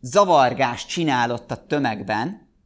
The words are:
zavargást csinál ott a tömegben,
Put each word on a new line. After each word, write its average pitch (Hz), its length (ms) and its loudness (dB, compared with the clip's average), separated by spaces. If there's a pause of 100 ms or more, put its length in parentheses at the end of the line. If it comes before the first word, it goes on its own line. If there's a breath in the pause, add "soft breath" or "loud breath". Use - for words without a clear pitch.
zavargást 127 880 2
csinál 127 420 0
ott 120 200 -8
a - 160 -8
tömegben, 113 840 -4 (180)